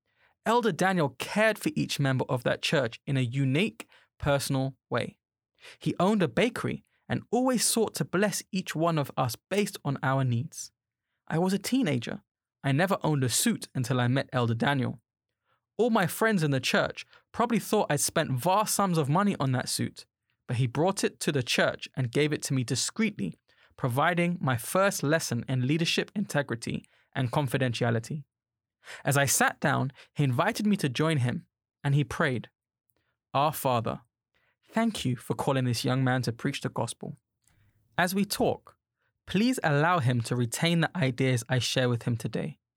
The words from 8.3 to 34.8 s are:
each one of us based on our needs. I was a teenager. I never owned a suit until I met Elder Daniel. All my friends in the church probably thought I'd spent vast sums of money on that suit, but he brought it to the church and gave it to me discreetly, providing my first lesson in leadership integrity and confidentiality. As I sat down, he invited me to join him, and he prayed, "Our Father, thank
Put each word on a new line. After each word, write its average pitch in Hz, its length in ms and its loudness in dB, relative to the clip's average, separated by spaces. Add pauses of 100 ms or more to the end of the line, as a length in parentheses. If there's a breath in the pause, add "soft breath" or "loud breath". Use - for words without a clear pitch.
each - 240 -4
one 165 220 2
of 143 180 0
us 127 220 -2 (140)
based 202 340 0
on 135 180 -2
our 135 220 0
needs. 123 480 -4 (560)
I - 80 -2
was 180 160 2
a 196 60 0
teenager. 180 640 -2 (420)
I 139 80 2
never 180 300 2
owned 147 220 2
a 127 40 0
suit - 460 0
until 127 260 0
I 123 80 2
met 139 240 0
Elder 117 220 0
Daniel. 123 480 -2 (760)
All 233 140 2
my 214 160 4
friends 220 360 2
in 151 80 2
the 135 100 2
church - 440 0 (260 soft breath)
probably 233 280 0
thought 208 320 2
I'd 147 100 2
spent - 300 0
vast 180 440 2
sums 190 220 2
of 139 140 2
money 196 280 2
on 135 140 0
that 123 160 -2
suit, - 380 -6 (420)
but 127 80 -2
he 127 100 2
brought 156 380 0
it - 160 -4
to - 100 -2
the 139 120 0
church - 520 0
and 127 160 -2
gave 147 220 2
it - 120 -2
to 139 100 -2
me 131 100 0
discreetly, 120 720 -2 (380 soft breath)
providing 170 640 0
my 131 160 0
first 190 460 0
lesson 147 440 0
in 127 200 0
leadership 160 480 0
integrity - 720 -4 (280 soft breath)
and 127 180 -2
confidentiality. 127 920 -2 (800 loud breath)
As 139 140 2
I 139 80 4
sat - 340 0
down, 131 320 0 (220 loud breath)
he 147 100 0
invited 165 420 2
me 208 120 4
to 156 100 0
join 151 300 0
him, 123 260 -2 (400)
and 139 100 2
he 147 80 4
prayed, 139 460 -2 (840)
"Our 143 180 2
Father, 123 480 -2 (720)
thank 226 320 -2